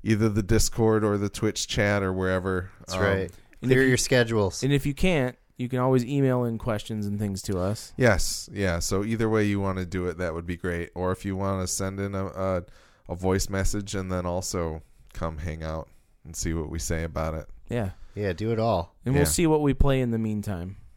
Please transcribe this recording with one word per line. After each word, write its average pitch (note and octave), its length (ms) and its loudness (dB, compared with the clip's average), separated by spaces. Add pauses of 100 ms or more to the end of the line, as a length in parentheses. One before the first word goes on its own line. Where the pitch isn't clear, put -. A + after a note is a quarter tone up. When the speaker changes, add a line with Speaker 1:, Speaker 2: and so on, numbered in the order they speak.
Speaker 1:
either A2 260 4
the G#2 140 2
Discord A2 600 4
or G#2 140 2
the G2+ 140 0
Twitch - 360 -2
chat G2+ 360 2
or F#2 100 0
wherever, F#2 580 0 (100)
Speaker 2:
That's - 140 -12
Speaker 1:
um, A2 60 -2
Speaker 2:
right. G2 300 0 (320)
Speaker 3:
And B2 80 0
Speaker 2:
Clear C3 100 6
Speaker 3:
if C3+ 40 6
you C3 40 4
Speaker 2:
your B2+ 100 4
schedules. A2+ 640 2
Speaker 3:
And C3+ 100 2
if C#3 140 2
you C#3+ 80 -2
can't, C#3 420 2 (220)
you B2 100 -4
can B2+ 100 -2
always B2+ 260 4
email C3 400 2
in A#2 140 -2
questions G#2+ 480 -4
and G2+ 120 -4
things G2+ 240 -4
to F#2+ 160 -4
us. F#2 400 -4
Speaker 1:
Yes, - 540 4
yeah. F#2 280 0
So F#2+ 240 0
either A2+ 260 0
way A2 140 4
you G2+ 160 2
wanna F#2+ 260 -2
do F2+ 220 -4
it, E2+ 100 -6
that F2 160 -4
would E2+ 120 -6
be F2 120 -4
great. E2+ 360 -4
Or F#2 180 -2
if - 120 -6
you G2 120 -2
wanna F#2+ 300 -2
send G2 340 -4
in G2 140 -4
a, F#2+ 120 -4
a, F#2 380 -4 (440)
a F2 60 -6
voice F#2 340 0
message G2 460 0
and F#2 180 -4
then F2+ 140 -2
also F2 560 -4 (320)
come D#2+ 240 -6
hang D#2+ 240 -6
out D#2+ 260 -6 (360)
and E2 120 -14
see E2 160 -2
what D#2+ 180 -4
we E2 80 -6
say E2 260 -2
about D#2+ 300 -4
it. D#2+ 120 -8 (240)
Speaker 3:
Yeah. A2 200 -4 (240)
Speaker 2:
Yeah, G2+ 180 -2
do G#2+ 200 -4
it A2+ 60 0
all. G#2+ 360 0 (100)
Speaker 3:
And - 100 0
we'll C#3+ 80 4
Speaker 1:
Yeah. C#3+ 60 4
Speaker 3:
see E3+ 180 2
what D#3 160 4
we C#3+ 100 4
play C3+ 280 4
in B2 100 0
the A2+ 80 0
meantime. G2+ 580 -4 (200)